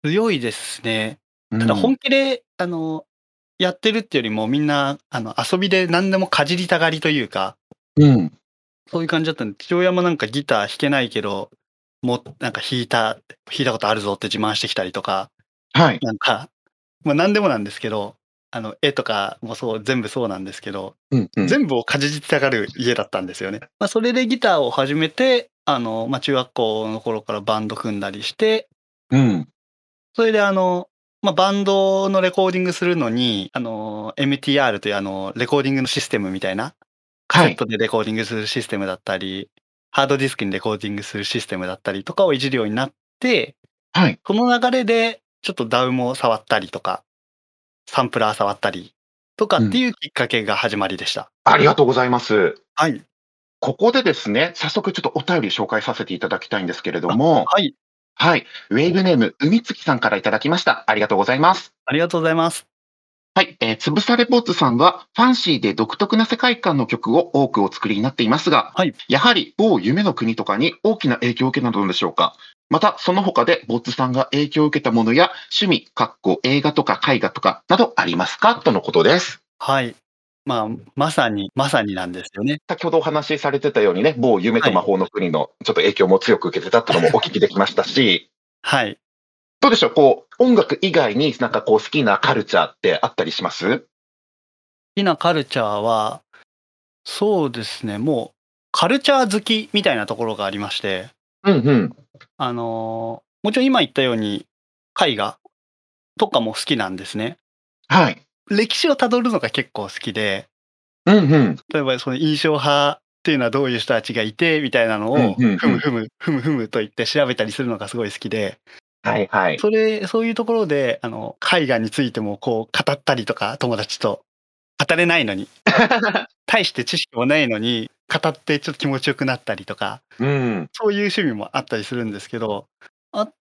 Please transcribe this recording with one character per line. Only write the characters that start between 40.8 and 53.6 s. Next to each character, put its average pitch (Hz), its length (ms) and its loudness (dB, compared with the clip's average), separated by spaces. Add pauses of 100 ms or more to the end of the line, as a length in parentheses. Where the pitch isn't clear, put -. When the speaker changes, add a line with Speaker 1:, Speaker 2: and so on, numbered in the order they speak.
Speaker 1:
ィ 104 40 -6
ン 101 40 -8
グ 101 60 -10
す - 140 -12
る 101 80 -6
シ - 160 -4
ス - 60 -12
テ 98 100 -8
ム 92 100 -8
だ 92 80 -8
っ - 60 -18
た - 120 -6
り 98 120 -8
と - 100 -10
か 196 100 4
を 170 80 4
い 135 60 0
じ 135 120 -2
る 131 60 -2
よ 113 80 0
う 107 40 -2
に 107 60 -4
な 131 120 -2
っ - 60 -14 (280)
て、 233 340 0 (380)
Speaker 2:
は 175 160 4
い。 95 180 -2
Speaker 1:
そ 196 80 0
の 240 240 4
流 247 120 2
れ 254 140 0
で 226 360 0 (220)
ち - 80 -8
ょ - 20 -8
っ - 20 -8
と 120 120 -4
ダ 120 180 2
ウ 127 80 0
も 127 220 -2
触 117 220 2
っ - 80 -10
た 110 140 0
り - 100 -6
と - 120 -10
か、 - 220 -6 (840)
サ - 160 -2
ン 127 60 0
プ - 100 -4
ラ 107 160 2
ー - 20 -8
触 101 160 0
っ 98 60 -8
た 101 120 -2
り 92 220 -14 (440)
と 214 120 0
か 190 100 2
っ 110 100 2
て 220 100 0
い 254 100 0
う 226 60 -4
き - 140 -14
っ - 40 -14
か - 160 -2
け 113 160 -2
が 101 120 -2
始 110 200 -2
ま 101 120 -2
り 95 80 -6
で - 100 -10
し - 80 -6
た。 - 160 -10 (160)
Speaker 2:
う - 40 8
ん。 - 20 6
あ - 40 6
り 147 80 4
が 147 100 6
と 147 100 4
う - 20 4
ご 127 60 2
ざ 127 120 2
い 123 60 0
ま 123 100 2
す。 104 400 0 (140)
Speaker 1:
は 160 140 2
い。 - 160 -6 (540)
Speaker 2:
こ 131 160 -2